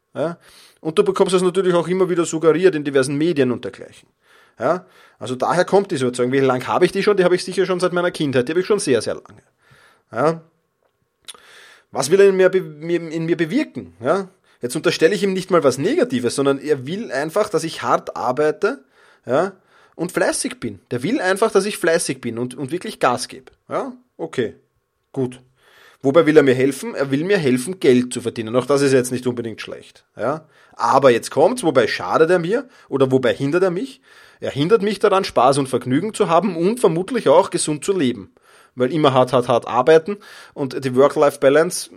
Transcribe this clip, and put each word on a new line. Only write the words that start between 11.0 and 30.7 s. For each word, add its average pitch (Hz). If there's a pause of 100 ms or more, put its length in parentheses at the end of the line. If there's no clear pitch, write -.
Was 131
will 196
er 202
in 190
mir 185
be-, 185
mir, 160
in 165
mir 165
bewirken? 156
Ja? 180 (320)
Jetzt 123
unterstelle 170
ich 180
ihm 196
nicht 190
mal 165
was 135
Negatives, 147
sondern 139
er 135
will 196
einfach, 156
dass 165
ich -
hart 160
arbeite, 151 (440)
ja, 170 (420)
und 175
fleißig 226
bin. 104 (140)
Der 123
will 220
einfach, 190
dass 196
ich 208
fleißig 165
bin 113
und, 123
und 135
wirklich 185
Gas 123
gebe. - (180)
Ja? 233 (240)
Okay, 131 (560)
gut. 127 (600)
Wobei 143
will 151
er 143
mir 131
helfen? 139
Er 135
will 143
mir 202
helfen, 127
Geld 123
zu 120
verdienen. 110
Auch 123
das 143
ist 139
jetzt 127
nicht 123
unbedingt 113
schlecht. - (120)
Ja? 147 (280)